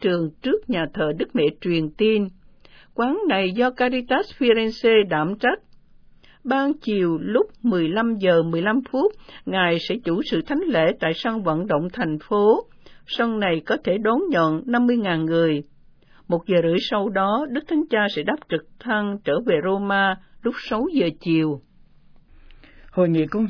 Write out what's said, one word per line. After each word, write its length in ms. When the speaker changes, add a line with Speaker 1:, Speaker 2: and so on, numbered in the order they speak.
Speaker 1:
trường 280
trước 280
nhà 240
thờ 240
Đức 160
Mẹ 100
truyền 360
tin. 300
Quán 240
này 220
do 200
Caritas 540
Firenze 680
đảm 300
trách. 200
Ban 280
chiều 400
lúc 240
mười 260
lăm 260
giờ 280
mười 180
lăm 180
phút, 200
Ngài 340
sẽ 240
chủ 180
sự 160
thánh 200
lễ 180
tại 160
sân 280
vận 240
động 260
thành 240
phố. 360
Sân 340
này 260
có 180
thể 140
đón 220
nhận 360
năm 200
mươi 120
ngàn 280
người. 380
Một 200
giờ 160
rưỡi 160
sau 300
đó, 400
Đức 180
Thánh 220
Cha 100
sẽ 80
đáp 120
trực 120
thăng 440
trở 100
về 100
Roma 500
lúc 120
sáu 240
giờ 140
chiều. 420
Speaker 2:
Hội 180
nghị 180
Công 220